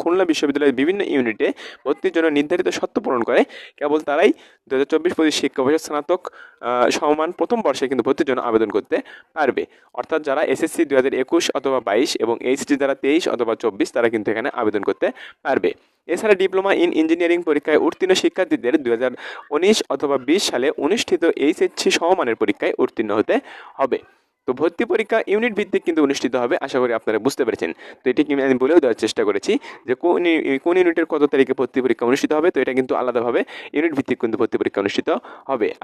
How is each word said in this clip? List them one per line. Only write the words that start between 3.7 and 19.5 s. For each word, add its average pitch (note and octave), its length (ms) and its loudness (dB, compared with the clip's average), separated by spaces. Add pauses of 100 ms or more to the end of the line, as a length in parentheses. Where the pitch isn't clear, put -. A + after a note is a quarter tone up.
কেবল D3 200 0 (100)
তারাই D#3+ 220 4 (380)
দুই C3+ 80 -4
হাজার C3+ 160 0
চব্বিশ D#3+ 240 0
পঁচিশ D#3 260 2
শিক্ষাবর্ষে C#3+ 440 0
স্নাতক, D#3 420 -2
আহ, - 580 -2 (100)
সমমান D#3 420 0
প্রথম A3+ 280 0
বর্ষে C#3 240 0
কিন্তু B2+ 160 0
ভর্তির C3+ 240 0
জন্য B2+ 180 0
আবেদন A2 280 2
করতে G2+ 200 -2 (400)
পারবে। C#3 260 0 (380)
অর্থাৎ D#3 280 -4
যারা C#3 140 0 (100)
এসএসসি D#3+ 360 -2
দুই C3+ 120 2
হাজার B2+ 220 0
একুশ E3+ 220 0 (140)
অথবা C3+ 200 -2 (100)
বাইশ A2 220 2 (140)
এবং A2+ 100 0 (140)
এইচএসসি C#3 340 0
যারা C#3 120 0 (100)
তেইশ D3+ 200 2 (100)
অথবা A#2 180 -2 (100)
চব্বিশ G#2+ 340 -2
তারা A#2 180 2
কিন্তু G#2+ 180 -2
এখানে A2+ 160 -4 (120)
আবেদন G#2 280 0
করতে G2+ 180 -2 (400)
পারবে। C3+ 260 0 (360)
এছাড়া G3+ 340 2
ডিপ্লোমা F#3+ 300 0 (100)
in F3 80 4 (120)
engineering E3+ 460 2
পরীক্ষায় D3 380 2
উত্তীর্ণ F#3 360 0
শিক্ষার্থীদের D#3 520 0 (100)
দুই A#2+ 120 0
হাজার B2+ 160 -2 (420)